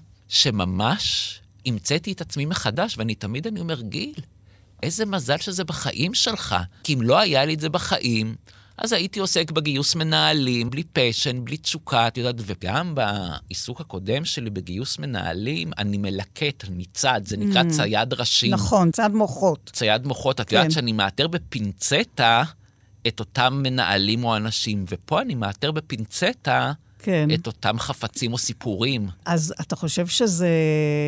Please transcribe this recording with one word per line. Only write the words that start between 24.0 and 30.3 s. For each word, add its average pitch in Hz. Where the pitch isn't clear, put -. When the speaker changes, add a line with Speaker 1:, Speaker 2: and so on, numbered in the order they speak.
Speaker 1:
או 113
אנשים, 104
ופה 156
אני 247
מאתר 113
בפינצטה 131
Speaker 2:
כן. 165
Speaker 1:
את 165
אותם 110
חפצים 117
או 123
סיפורים. 113
Speaker 2:
אז 170
אתה 156
חושב 175
שזה... 180